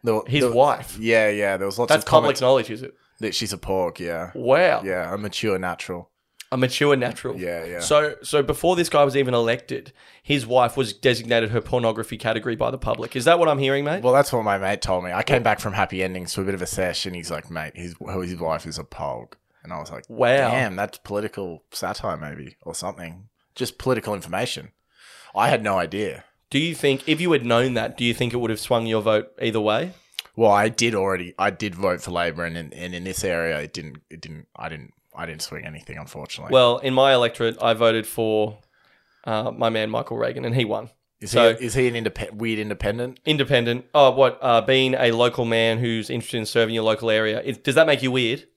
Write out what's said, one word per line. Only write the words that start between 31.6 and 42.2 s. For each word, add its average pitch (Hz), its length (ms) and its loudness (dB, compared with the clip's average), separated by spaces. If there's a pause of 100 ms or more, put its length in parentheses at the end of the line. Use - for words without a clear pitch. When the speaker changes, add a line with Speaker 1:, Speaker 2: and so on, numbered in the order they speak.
Speaker 1:
vote 90 260 -2
for 92 100 -10
Labor, 85 320 -2
and 82 140 -6
in, 80 160 -12
and 90 200 -10
in 90 120 -10
this 95 180 -6
area, 82 380 -2
it 76 100 -12
didn't, 76 380 -14
it 80 100 -20
didn't, 78 280 -16 (100)
I - 100 -12
didn't, 76 240 -14 (240)
I - 100 -10
didn't 80 180 -12
swing - 220 -12
anything, 78 320 -16
unfortunately. - 560 -10
Speaker 2:
Well, 123 260 6
in 131 140 -2
my 135 200 6
electorate, 117 480 0
I 117 120 4
voted 113 340 2
for, 107 500 0 (680)
uh, 110 260 -2
my 117 180 0
man 110 200 -2
Michael 117 280 -6
Reagan, 120 280 -4
and 120 100 -2
he 131 100 2
won. 107 240 -6 (300)
Speaker 1:
Is 101 120 -10
Speaker 2:
So 117 240 6
Speaker 1:
he, 123 100 -8
is 110 80 -4
he 127 140 2
an 117 80 0
indep-, 107 380 -4